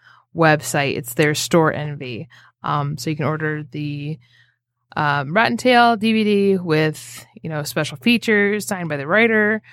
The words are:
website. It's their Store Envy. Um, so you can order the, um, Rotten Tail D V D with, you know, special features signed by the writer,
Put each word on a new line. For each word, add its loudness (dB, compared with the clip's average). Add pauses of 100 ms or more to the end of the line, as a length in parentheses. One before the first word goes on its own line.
(360)
website. 2
It's -8
their 2
Store 2
Envy. -8 (340)
Um, -2
so -6
you -2
can -4
order -4
the, -8 (800)
um, -2
Rotten 2
Tail 4
D 0
V 2
D 4
with, -2 (160)
you -8
know, -6
special -4
features 2
signed -6
by -4
the -6
writer, 2 (100)